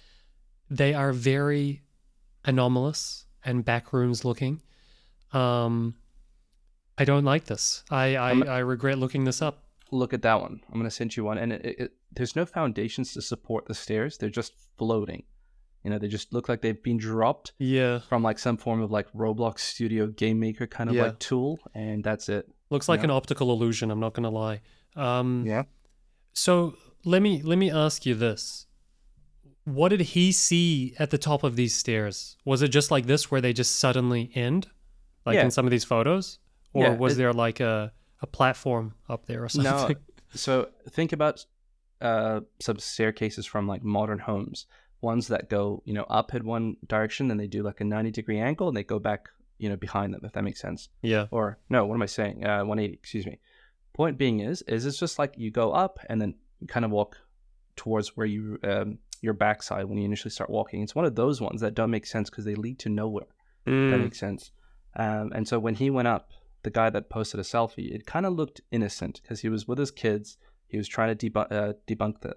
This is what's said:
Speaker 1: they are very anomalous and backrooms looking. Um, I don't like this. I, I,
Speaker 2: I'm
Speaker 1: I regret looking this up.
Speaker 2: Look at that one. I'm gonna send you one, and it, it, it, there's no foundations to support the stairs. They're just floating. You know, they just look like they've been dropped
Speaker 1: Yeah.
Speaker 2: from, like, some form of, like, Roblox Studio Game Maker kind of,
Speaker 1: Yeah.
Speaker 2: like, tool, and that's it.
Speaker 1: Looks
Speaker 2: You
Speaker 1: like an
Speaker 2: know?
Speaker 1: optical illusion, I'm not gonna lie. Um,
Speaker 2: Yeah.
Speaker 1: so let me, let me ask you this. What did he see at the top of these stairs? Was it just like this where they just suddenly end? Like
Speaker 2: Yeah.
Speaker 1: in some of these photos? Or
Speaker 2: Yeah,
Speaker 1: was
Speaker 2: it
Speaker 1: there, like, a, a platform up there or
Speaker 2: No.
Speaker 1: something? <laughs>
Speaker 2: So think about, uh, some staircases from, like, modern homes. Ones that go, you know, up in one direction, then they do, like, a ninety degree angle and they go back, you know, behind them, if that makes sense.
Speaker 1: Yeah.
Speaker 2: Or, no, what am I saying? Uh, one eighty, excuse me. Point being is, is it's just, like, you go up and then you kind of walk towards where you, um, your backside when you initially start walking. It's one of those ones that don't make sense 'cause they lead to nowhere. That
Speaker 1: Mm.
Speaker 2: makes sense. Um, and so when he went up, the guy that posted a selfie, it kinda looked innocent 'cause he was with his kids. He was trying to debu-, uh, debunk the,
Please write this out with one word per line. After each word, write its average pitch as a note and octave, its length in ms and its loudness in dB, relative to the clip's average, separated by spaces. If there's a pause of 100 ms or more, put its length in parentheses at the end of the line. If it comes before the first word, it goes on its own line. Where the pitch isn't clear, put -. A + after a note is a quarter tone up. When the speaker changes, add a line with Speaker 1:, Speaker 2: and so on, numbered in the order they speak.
(720)
Speaker 1:
they C#3 220 4
are C#3 200 2
very C#3+ 680 2 (640)
anomalous B2+ 800 2 (180)
and B2 220 0
backrooms B2 580 2
looking. C3 380 -2 (720)
Um, A#2 600 2 (1000)
I C#3+ 80 2
don't C#3+ 200 6
like C#3+ 200 2
this. - 440 -4
I, C3+ 260 2
I, B2+ 160 2
Speaker 2:
I'm B2+ 120 4
Speaker 1:
I C3 160 -2
regret B2+ 380 0
looking C3 280 0
this B2+ 160 -2
up. D3+ 220 -4 (280)
Speaker 2:
Look B2+ 220 0
at A#2 100 -2
that A2+ 180 6
one. - 200 -10 (100)
I'm A2+ 80 -4
gonna A2+ 120 -2
send A2+ 240 -6
you A#2 80 -2
one, G#2+ 140 0
and A#2 160 -2
it, - 120 -8
it, - 140 -6
it, B2 120 -8 (200)
there's - 240 -4
no E3+ 100 0
foundations B2 680 -4
to A#2 80 -8
support - 460 -6
the A2+ 60 -8
stairs. A2 440 -4
They're G#2+ 120 -4
just A2 240 -6 (240)
floating. A2 460 -2 (600)
You G2 80 -4
know, G#2 60 0
they G#2 120 -4
just G#2 240 -6
look A#2+ 160 -2
like A#2 120 -2
they've A2+ 220 -2
been A#2 140 0
dropped A2 600 0
Speaker 1:
Yeah. B2+ 420 2
Speaker 2:
from, A#2 220 0
like, A2 160 2
some A#2 200 0
form A2+ 240 -2
of, G#2+ 100 -4
like, G#2 220 -2
Roblox A2 460 -2
Studio A2 480 -2
Game A2 320 2
Maker A2 280 -2
kind A#2 220 -4
of, B2 60 2
Speaker 1:
Yeah. A#2+ 80 4
Speaker 2:
like, A2+ 160 0
tool, C3 400 0 (140)
and G#2+ 300 -4
that's G#2+ 240 -2
it. G2+ 220 -2 (200)
Speaker 1:
Looks C#3+ 180 0
Speaker 2:
You F3 60 4
Speaker 1:
like D#3+ 100 2
an E3 40 4
Speaker 2:
know? C#3+ 80 4
Speaker 1:
optical C3+ 360 0
illusion, A2+ 380 2
I'm G#2+ 100 -2
not A2 140 -2
gonna A#2 160 -2
lie. A2 320 -2 (340)
Um, B2 520 0
Speaker 2:
Yeah. A2 160 0 (720)
Speaker 1:
so F3 420 2 (300)
let F3 160 6
me, G3 200 4
let D#3+ 160 2
me F#3+ 140 4
ask D3+ 340 2
you B2+ 80 2
this. A2 520 -2 (960)
What D3 260 4
did G3 120 6
he F3 320 4
see E3 640 4
at D3+ 120 0
the D3+ 60 4
top D3 260 0
of B2+ 120 0
these A#2+ 200 2
stairs? G#2+ 680 -2
Was C3+ 180 2
it C#3+ 80 6
just C#3+ 220 4
like C3+ 140 4
this C3+ 260 2
where C#3 80 2
they B2 140 2
just A#2+ 240 0
suddenly B2 580 2
end? C3 320 0 (580)
Like A2+ 100 2
Speaker 2:
Yeah. C#3+ 100 6
Speaker 1:
in B2 60 4
some B2+ 140 2
of B2 60 2
these A#2+ 140 4
photos? C#3 540 2 (340)
Or C3+ 120 4
Speaker 2:
Yeah, B2 120 4
Speaker 1:
was B2+ 160 4
Speaker 2:
it C3 40 2
Speaker 1:
there, B2 160 4
like, A#2 280 0
a, A2 320 0 (280)
a C3+ 60 -6
platform B2 680 0 (120)
up - 200 -8
there A#2+ 180 -6
or A#2 100 -8
Speaker 2:
No. C#3+ 80 2
Speaker 1:
something? C#3 380 2
<laughs> - 40 -20 (300)
Speaker 2:
So C3 340 0 (200)
think E3 240 0
about, D3+ 320 0 (560)
uh, A2 400 0 (180)
some G#2+ 200 -2
staircases A2 640 -2
from, G#2 220 -4
like, G2 160 -4
modern G#2 360 0
homes. - 460 -6 (360)
Ones A#2 280 0
that - 200 -2
go, G2+ 360 0
you - 80 -6
know, G#2 100 -2
up A2+ 320 0
in A2 100 -4
one A2+ 300 -2 (100)
direction, A2 440 0
then A2 80 0
they G#2 100 -4
do, G2+ 160 -4
like, G2+ 160 -6
a G#2 60 -2
ninety G#2+ 260 0
degree G#2+ 260 -4
angle D3+ 300 0
and C#3+ 80 0
they G2+ 80 -4
go G#2 160 -4
back, G#2 300 -4 (280)
you A2 120 -4
know, G2+ 80 -2
behind G2+ 360 -4
them, G2 120 -12
if G#2+ 80 -14
that G2+ 100 -4
makes G2+ 160 -6
sense. - 300 -10 (120)
Speaker 1:
Yeah. G#2+ 300 0
Speaker 2:
Or, G#2+ 260 -2 (120)
no, A#2+ 160 4
what G#2+ 100 -2
am A#2 60 0
I G#2 40 0
saying? G2+ 400 -4
Uh, G2+ 200 0
one G#2+ 140 0
eighty, G#2 140 -2
excuse - 320 -10
me. - 140 -12 (540)
Point D3 240 0
being A#2+ 240 2
is, C3+ 220 -4
is A2+ 220 -2
it's C#3 140 -4
just, E3+ 180 -4
like, C#3+ 200 -2
you A2 140 -6
go A2+ 200 2
up F#3+ 280 0 (100)
and A2 120 0
then G#2 140 -2 (240)
you E3 80 -14
kind A#2 180 -2
of G#2+ 60 -2
walk G#2 260 0 (600)
towards A2 400 -4
where A2 100 -2
you, G#2+ 360 -4
um, G2+ 360 -2 (220)
your A2 120 0
backside G#2 520 0
when G2+ 120 -4
you G2+ 80 0
initially G#2 260 -4
start - 180 -6
walking. G#2+ 340 -4
It's - 120 -8
one E3 100 2
of B2+ 100 0
those B2 260 2
ones G#2+ 200 -4
that A2 140 -2
don't A2+ 160 2
make G#2+ 140 -2
sense G#2+ 240 -4
'cause G#2 160 -12
they G#2 100 -4
lead A#2 240 -6
to - 100 -6
nowhere. G#2+ 380 -2 (380)
That B2+ 60 -2
Speaker 1:
Mm. C3+ 320 4
Speaker 2:
makes - 160 -6
sense. - 320 -6 (440)
Um, G#2+ 380 -2
and A2 140 -2
so A#2+ 120 0
when A2 160 0
he C3+ 140 2
went B2+ 180 2
up, A2+ 220 0 (340)
the G#2+ 60 -6
guy A2+ 200 4
that G#2+ 200 -2
posted G#2+ 300 -4
a F#2+ 40 -6
selfie, - 520 -2
it G#2+ 100 -12
kinda F#3+ 240 -2
looked E3 300 -4 (100)
innocent G#2 540 -4
'cause G#2+ 180 -10
he A2+ 80 -4
was A2 160 -2
with B2 120 -4
his C#3 140 -2
kids. G#2 460 -2 (300)
He - 100 -8
was G#2 120 -4
trying A2 260 0
to G#2+ 140 -4
debu-, G#2+ 220 0
uh, G#2 220 -2 (140)
debunk G#2+ 320 -2
the, - 180 -10